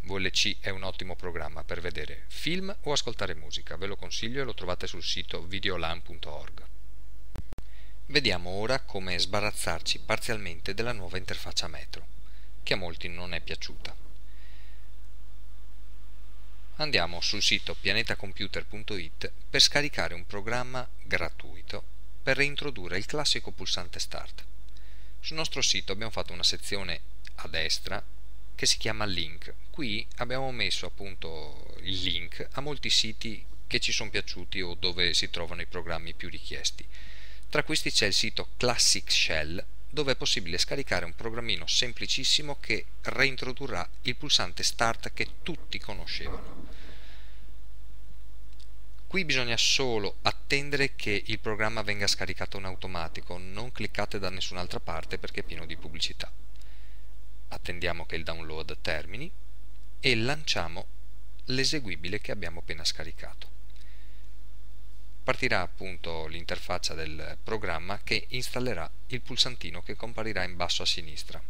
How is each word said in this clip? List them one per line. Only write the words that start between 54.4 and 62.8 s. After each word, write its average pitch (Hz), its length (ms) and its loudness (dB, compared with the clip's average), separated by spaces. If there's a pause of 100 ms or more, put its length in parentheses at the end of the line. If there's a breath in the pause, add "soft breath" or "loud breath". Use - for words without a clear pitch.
parte 85 400 0
perché - 220 -2
è - 40 0
pieno 82 220 0
di 80 100 -2
pubblicità. - 540 0 (1160 loud breath)
Attendiamo 85 580 0
che 85 100 -2
il 82 80 -2
download 80 560 -2
termini 90 500 0 (720)
e 127 160 4
lanciamo 110 720 0 (580)
l'eseguibile 110 760 0
che - 120 0
abbiamo 85 280 0
appena 80 240 -2